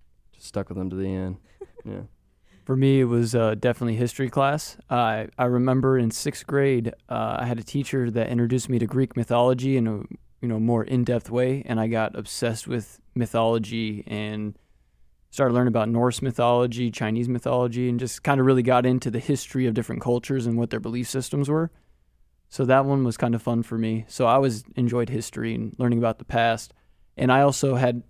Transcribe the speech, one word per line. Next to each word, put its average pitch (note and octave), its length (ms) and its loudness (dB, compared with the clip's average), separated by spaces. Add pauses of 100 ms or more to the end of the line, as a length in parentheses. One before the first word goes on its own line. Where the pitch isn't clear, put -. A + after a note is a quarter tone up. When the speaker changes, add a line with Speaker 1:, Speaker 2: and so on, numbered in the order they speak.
(320)
Speaker 1:
just - 140 -20
stuck - 220 -8
with F2+ 100 -12
him F#2 120 -4
to F#2 60 -8
the F#2+ 120 -4
end. F#2 280 -6 (240)
Speaker 2:
<laughs> - 240 -20
Speaker 1:
Yeah. G2+ 180 -12 (640)
Speaker 3:
For C3+ 120 -2
me, C3+ 240 6
it B2+ 40 4
was, A#2 300 2
uh, A2+ 200 2
definitely A#2 420 0
history B2 320 -2
class. C#3+ 480 -2 (140)
I, A2+ 380 0 (100)
I B2+ 80 0
remember B2+ 500 2
in A#2 140 2
sixth - 360 -8
grade, C3+ 460 0 (160)
uh, A2+ 320 -4
I B2 60 -4
had A#2+ 120 -4
a A2+ 40 -10
teacher C3 480 -2
that A2+ 180 -2
introduced A#2+ 400 0
me B2 120 0
to A2+ 60 0
Greek B2+ 300 -2
mythology B2+ 640 2
in A#2 80 2
a, A2 60 -2 (500)
you B2 60 -4
know, A2+ 120 -2
more A2+ 240 2
in-depth A#2+ 460 -2
way, B2+ 360 0
and A2+ 140 -2
I A2 60 0
got A2 280 -2
obsessed A2+ 540 -6
with A#2 320 -6 (140)
mythology A2+ 920 0
and G#2+ 520 -8 (720)
started B2+ 240 2
learning B2 140 4
about A2+ 200 0
Norse A#2+ 320 0
mythology, A#2+ 720 0
Chinese A2+ 380 -2
mythology, B2 600 -2
and A#2+ 120 0
just B2 220 -8
kinda C#3 200 4
really B2+ 200 6
got B2 220 4
into B2+ 260 0
the A#2 100 -4
history C3 460 -2
of A#2 80 2
different A#2+ 280 -4
cultures B2 440 -2
and A#2 120 0
what A#2 120 0
their A2+ 100 -4
belief A#2 280 -6
systems C#3 400 -2
were. D#3+ 220 0 (800)
So - 160 -2
that C3 180 6
one C#3 200 2
was A#2 120 -2
kinda A#2 220 0
fun A#2 240 -2
for A2+ 160 -6
me. A2+ 300 -2
So - 180 0
I A#2 80 6
always C3 300 2 (120)
enjoyed A#2+ 320 0
history A2+ 460 -6
and A2 240 -6
learning A#2+ 220 2
about A2+ 180 0
the - 60 -20
past. A#2 500 0 (420)
And B2+ 160 2
I C3+ 100 6
also C#3 340 2
had B2 340 0